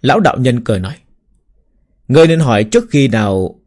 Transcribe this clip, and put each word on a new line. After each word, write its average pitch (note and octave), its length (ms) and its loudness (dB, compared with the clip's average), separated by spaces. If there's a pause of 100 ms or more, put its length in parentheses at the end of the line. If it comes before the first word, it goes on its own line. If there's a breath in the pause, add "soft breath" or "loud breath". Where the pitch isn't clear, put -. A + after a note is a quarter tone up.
Lão - 180 0
đạo E3+ 200 0
nhân B2 240 -2
cười G#2 160 -2
nói, F#2+ 180 -10 (1080)
"Ngươi D#3+ 200 6
nên E3 120 0
hỏi A#2 240 0
trước A#3 260 -2
khi C#3 180 0
nào G2+ 600 -4